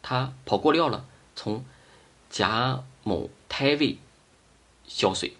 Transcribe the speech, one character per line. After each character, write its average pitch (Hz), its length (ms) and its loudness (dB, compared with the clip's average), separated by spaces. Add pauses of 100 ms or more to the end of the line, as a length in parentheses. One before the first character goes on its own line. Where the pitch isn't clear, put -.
它 131 320 -2 (140)
跑 - 100 2
过 147 160 4
料 160 160 4
了， - 160 -4 (300)
从 110 300 -6 (640)
甲 117 540 0 (180)
卯 87 260 -2 (200)
胎 139 260 2
位 143 240 0 (880)
消 - 260 0
水。 - 280 -6